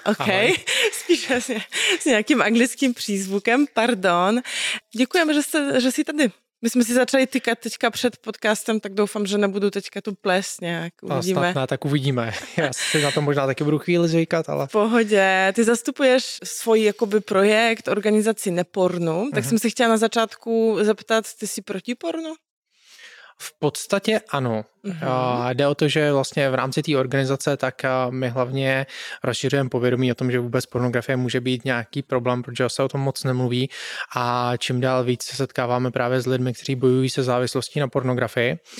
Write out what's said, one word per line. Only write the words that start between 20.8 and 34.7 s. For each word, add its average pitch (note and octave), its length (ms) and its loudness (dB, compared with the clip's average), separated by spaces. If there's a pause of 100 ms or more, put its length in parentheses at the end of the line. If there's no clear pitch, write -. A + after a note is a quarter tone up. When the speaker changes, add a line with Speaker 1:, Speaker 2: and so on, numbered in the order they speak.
Speaker 1:
zeptat, G#3+ 440 0 (140)
ty G#3 80 -6
jsi - 140 -8
proti G#3 340 -8
pornu? E4 380 -6 (1040)
Speaker 2:
V - 220 -16
podstatě G3 680 0
ano. A#2+ 360 -2 (180)
Speaker 1:
Mhm. F#3 140 -8 (120)
Speaker 2:
A B2+ 440 0
jde C#3+ 140 2
o C#3+ 80 0
to, D#3 120 2
že D3 240 2
vlastně C#3 380 0
v C3 60 0
rámci C3 280 -2
té D3 140 0
organizace, C3+ 600 0
tak, C3 280 -4
a, B2+ 240 0
my B2+ 200 -2
hlavně C3+ 560 0 (380)
rozšiřujeme C3 460 0
povědomí B2 420 2
o A#2+ 40 -4
tom, B2+ 160 -2
že B2 80 0
vůbec A#2+ 260 -2
pornografie B2 520 -2
může B2+ 240 -2
být B2 240 -2
nějaký B2+ 360 -2
problém, B2 420 -2
protože B2 260 -2
se - 140 -2
o C#3 40 2
tom C#3 140 -4
moc C3+ 220 -2
nemluví B2+ 460 0 (460)
a B2 420 0
čím B2 240 -2